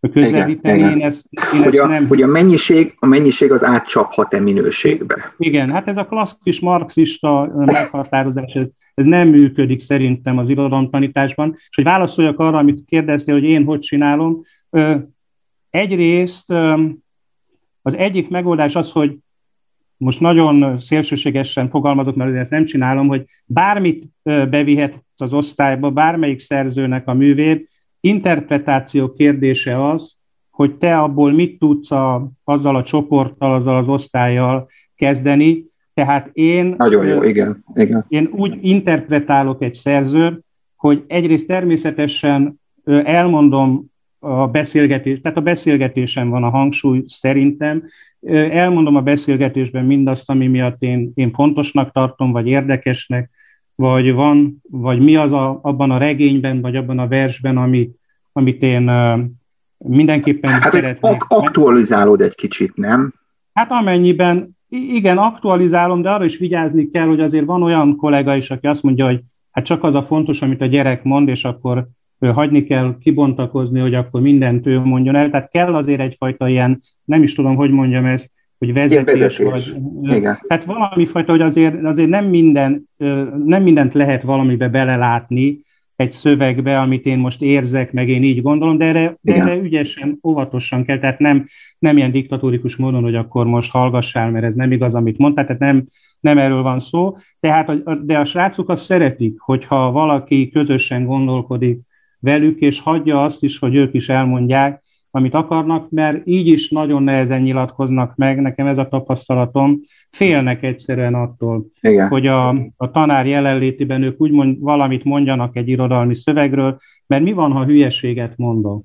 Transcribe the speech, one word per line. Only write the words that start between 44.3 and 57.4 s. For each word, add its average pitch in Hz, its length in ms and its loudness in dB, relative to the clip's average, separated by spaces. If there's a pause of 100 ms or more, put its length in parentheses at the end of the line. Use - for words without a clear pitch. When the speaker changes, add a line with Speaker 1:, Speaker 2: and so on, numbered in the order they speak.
Speaker 1:
beszélgetés-, 139 760 0
tehát 156 160 -4
a 165 40 -2
beszélgetésen 131 880 -2
van 123 140 -2
a 120 60 0
hangsúly 135 580 0
szerintem. 147 760 -2 (360)
Ö, - 180 -2 (140)
elmondom 165 440 2
a 139 60 2
beszélgetésben 131 840 -2
mindazt, 135 440 0
ami 135 180 0
miatt 127 340 -2
én, 123 340 -4
én 123 180 0
fontosnak 143 580 0
tartom, 131 400 -2
vagy 117 160 -2
érdekesnek, 131 840 -2 (480)
vagy 127 360 2
van, 147 560 2
vagy 123 300 -2
mi 151 160 6
az 151 160 2
a, 135 300 -2
abban 139 300 -2
a 127 60 0
regényben, 135 640 0
vagy 123 140 -6
abban 131 240 -4
a 123 80 -4
versben, 131 500 -2